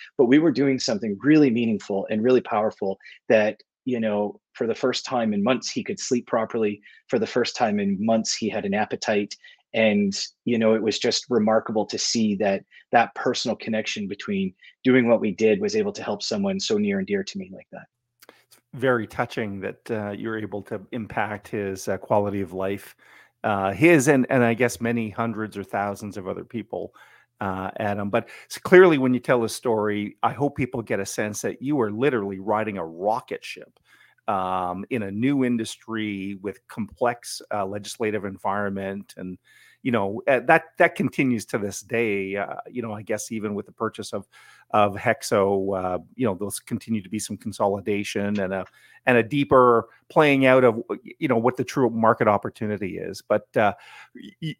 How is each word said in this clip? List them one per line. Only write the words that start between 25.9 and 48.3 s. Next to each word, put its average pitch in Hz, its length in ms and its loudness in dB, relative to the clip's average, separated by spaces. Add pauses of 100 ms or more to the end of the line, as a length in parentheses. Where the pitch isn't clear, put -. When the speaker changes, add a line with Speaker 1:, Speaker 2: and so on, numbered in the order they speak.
Speaker 2:
of 92 120 -10
other 90 160 -8
people, 98 480 -10 (480)
uh, 95 380 -4
Adam. 101 320 -4
But 117 180 -2 (220)
s-, - 80 -12
clearly 180 400 8
when 127 160 2
you 123 60 0
tell 127 200 2
the 113 80 0
story, 104 760 -2
I 113 100 0
hope 139 240 -4
people 127 260 -6
get 104 180 -4
a 95 60 -6
sense 107 360 -6
that - 200 -8
you 139 180 0
are 104 100 0
literally 107 480 -2
riding 104 380 -2
a 87 80 -6
rocket 95 600 -4
ship, - 340 -16 (500)
um, 92 640 -2
in 120 140 -4
a 98 60 -8
new 131 340 0
industry 107 960 -6
with 98 260 -10
complex, - 720 -6 (120)
uh, 104 120 -2
legislative 104 600 -6
environment. 98 920 -6
And, 92 220 -12 (440)
you 127 80 -2
know, 104 380 -2
uh, 127 120 4
that, 127 240 4 (120)
that 170 180 4
continues 127 520 -2
to - 120 -4
this 101 220 -6
day, 101 560 -2
uh, - 200 -6 (140)
you 120 120 -8
know, 113 100 -8
I 107 80 -10
guess 107 320 -6
even 104 220 -6
with 101 120 -8
the - 60 -20
purchase 110 400 -8
of, 104 160 -10 (440)
of 104 220 4
Hexo, 98 800 2
uh, 92 220 -2 (160)
you 123 120 -2
know, 98 80 0
there's 95 260 -8
continue 110 420 -6
to 92 60 -20
be 107 100 -6
some 104 200 -8
consolidation 101 1000 -2